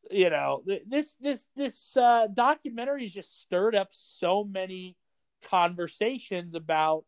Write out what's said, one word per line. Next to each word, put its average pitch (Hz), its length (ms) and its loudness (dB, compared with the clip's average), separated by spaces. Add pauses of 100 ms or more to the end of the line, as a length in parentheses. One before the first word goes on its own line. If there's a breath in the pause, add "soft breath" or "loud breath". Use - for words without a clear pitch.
You 185 200 4
know, 143 380 -2
th-, 196 200 -4
this, 294 320 -4
this, 269 360 -6
this, - 420 -6
uh, 233 360 6
documentary 254 720 0
has 196 100 -10
just - 280 -16
stirred 202 340 0
up 190 160 0
so - 540 -2
many 185 500 -8 (540)
conversations 175 1040 -2
about 156 520 0